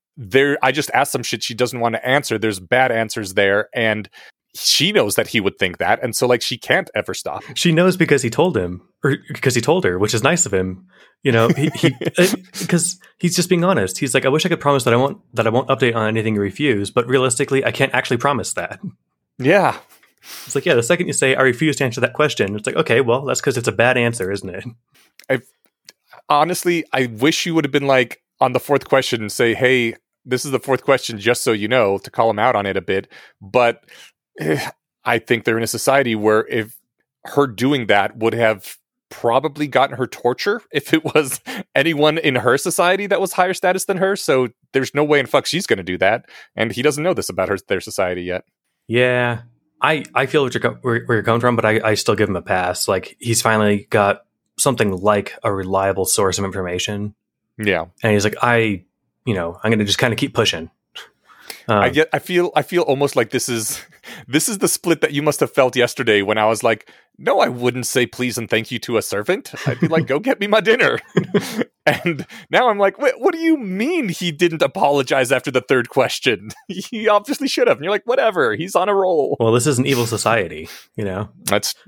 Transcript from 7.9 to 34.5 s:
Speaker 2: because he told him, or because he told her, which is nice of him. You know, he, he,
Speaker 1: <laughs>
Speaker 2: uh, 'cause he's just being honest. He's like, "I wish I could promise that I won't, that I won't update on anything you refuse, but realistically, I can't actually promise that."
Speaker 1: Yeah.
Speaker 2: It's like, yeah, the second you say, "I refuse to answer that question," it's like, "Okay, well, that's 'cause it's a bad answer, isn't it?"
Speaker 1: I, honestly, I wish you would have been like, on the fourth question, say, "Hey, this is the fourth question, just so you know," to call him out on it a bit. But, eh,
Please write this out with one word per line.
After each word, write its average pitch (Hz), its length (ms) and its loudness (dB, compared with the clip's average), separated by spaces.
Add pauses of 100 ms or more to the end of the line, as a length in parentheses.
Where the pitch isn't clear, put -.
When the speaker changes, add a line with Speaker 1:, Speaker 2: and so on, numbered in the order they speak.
Speaker 2:
because 147 260 2
he 123 60 -2
told 156 280 0
him, 90 260 -4 (200)
or 131 140 0 (120)
because - 260 -2
he 113 80 0
told 170 220 2
her, 90 140 0
which 101 160 0
is 107 80 0
nice 165 220 2
of 98 80 -2
him. 92 340 -2 (360)
You 135 100 2
know, 113 160 4
he, 147 260 0
he, 139 200 0 (120)
Speaker 1:
<laughs> - 120 -2
Speaker 2:
uh, 180 80 6 (420)
'cause - 300 -2 (200)
he's 175 160 0
just 175 140 0
being 170 160 2
honest. 143 340 0
He's 135 160 -2
like, 135 120 2
"I - 20 4
wish 151 180 2
I - 40 -2
could 165 100 0
promise 139 240 2
that 123 80 4
I 117 40 6
won't, 131 220 0 (160)
that 113 120 0
I 110 40 2
won't 127 180 0
update 123 280 2
on 110 120 0
anything 110 260 -2
you 104 80 0
refuse, 101 480 -2
but 117 180 0
realistically, 131 560 2
I 117 80 0
can't 135 220 0
actually 123 240 0
promise 123 360 -2
that." - 240 -8 (600)
Speaker 1:
Yeah. 151 400 2 (680)
Speaker 2:
It's - 80 -12
like, 139 100 -2
yeah, 170 120 2
the 117 80 2
second 175 240 0
you 151 40 -4
say, 131 220 2
"I 131 80 2
refuse 131 340 2
to 143 80 -2
answer 120 160 -4
that 117 120 0
question," 117 420 0
it's 104 120 -8
like, 131 100 -4
"Okay, 123 240 2
well, 131 240 0
that's 127 160 -2
'cause 127 160 -2
it's 113 100 -4
a 110 60 0
bad 120 240 2
answer, 117 340 0
isn't 98 200 -6
it?" 92 140 -12 (640)
Speaker 1:
I, 131 120 0 (880)
honestly, 165 640 0
I 131 140 0
wish 123 400 0
you 170 100 -4
would 156 80 2
have 131 80 -6
been 143 160 0
like, 131 340 2 (180)
on 131 120 2
the 127 80 0
fourth 139 240 0
question, 123 460 0
say, 117 240 2
"Hey, 120 400 2 (300)
this 131 200 -4
is 147 80 -8
the 127 80 0
fourth 131 240 -2
question, 127 340 0
just 117 240 0
so 120 100 0
you 104 160 0
know," 107 300 2
to - 120 -12
call 113 200 2
him 104 80 -4
out 120 180 2
on 101 100 0
it 98 100 -2
a 95 40 0
bit. 95 280 -4 (320)
But, 117 420 2 (560)
eh, 151 300 -2 (360)